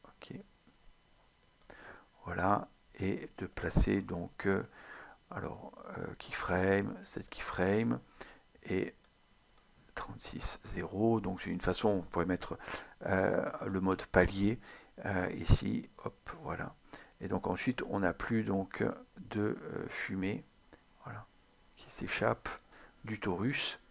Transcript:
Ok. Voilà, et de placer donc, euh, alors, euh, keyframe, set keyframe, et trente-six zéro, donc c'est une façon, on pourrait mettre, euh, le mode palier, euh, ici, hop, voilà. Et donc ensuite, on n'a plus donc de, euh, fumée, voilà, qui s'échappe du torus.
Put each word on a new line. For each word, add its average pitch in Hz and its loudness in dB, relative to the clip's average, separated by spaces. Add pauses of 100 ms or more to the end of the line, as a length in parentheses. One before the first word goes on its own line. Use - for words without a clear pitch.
Ok. - -16 (1900)
Voilà, 90 2 (320)
et 95 -2
de 95 -4
placer 98 4
donc, 90 -6
euh, 98 2 (720)
alors, - -8 (260)
euh, - -6 (140)
keyframe, 98 2
set - -10
keyframe, 185 2 (720)
et 95 0 (1000)
trente-six - -8
zéro, 107 2
donc 95 -2
c'est 98 -6
une 90 0
façon, 95 4
on 98 2
pourrait 85 0
mettre, - 0 (520)
euh, 98 4 (220)
le 95 0
mode 92 2
palier, 98 6 (460)
euh, 92 0
ici, - 4 (160)
hop, - -10 (140)
voilà. - -6 (440)
Et 92 -8
donc 92 -2
ensuite, 95 0
on 101 0
n'a 87 4
plus 113 0
donc 95 0 (480)
de, 104 0
euh, - -6
fumée, 95 -2 (600)
voilà, 110 -10 (520)
qui - -20
s'échappe - 0 (560)
du 110 -4
torus. 101 0 (120)